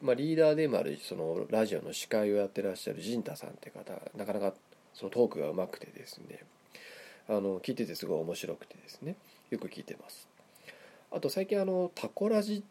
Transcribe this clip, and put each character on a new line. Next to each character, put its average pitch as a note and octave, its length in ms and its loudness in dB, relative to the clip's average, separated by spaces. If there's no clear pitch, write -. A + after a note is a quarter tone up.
ま C3 100 6
あ、 - 20 6
リ D3+ 200 2
ー D#3 40 4
ダ D#3 140 10
ー - 20 4
で D#3 140 4
も A#2 80 4
あ F2 60 4
る、 D2 160 -2
そ - 160 -8
の E2 340 0
ラ A2 160 6
ジ G#2 120 2
オ - 60 -2
の - 120 -6
司 - 160 -6
会 G#2+ 200 4
を G#2 60 4
や G2+ 80 4
っ F#2+ 60 0
て - 100 -4
ら G2 140 0
っ - 20 -10
し - 140 -10
ゃ - 20 0
る - 80 -8
陣 A2+ 220 -2
太 - 140 -8
さ - 100 -12
ん - 40 -10
っ - 40 -12
て - 160 -16
方、 - 240 -12
な G2+ 120 -6
か G2+ 80 0
な G#2 60 0
か G2 120 2
そ - 140 -8
の G2 40 -6
ト A#2+ 180 6
ー - 40 -10
ク - 80 -4
が D2 80 0
上 F2 200 0
手 - 100 -12
く - 20 -16
て - 60 -14
で - 200 -16
す - 120 -16
ね、 - 120 -14
あ G#2+ 140 2
の、 G2 200 0
聞 - 120 -2
い - 20 -4
て A2+ 120 -2
て E2+ 80 -6
す - 100 -8
ご E2 140 0
い - 20 0
面 E2 140 -2
白 - 220 -6
く - 100 -16
て - 80 -20
で - 160 -20
す - 100 -18
ね、 D#3+ 160 -8
よ A#2+ 100 -4
く F#2+ 100 -8
聞 - 120 -14
い - 40 -12
て - 140 -12
ま - 120 -20
す。 - 180 -18
あ F3 100 -4
と - 100 2
最 F#3+ 160 0
近、 G3+ 120 2
あ G3 60 4
の、 F#3 300 2
タ - 160 -6
コ G3+ 180 0
ラ G#3+ 140 6
ジ G#3 140 0
っ G3+ 140 -4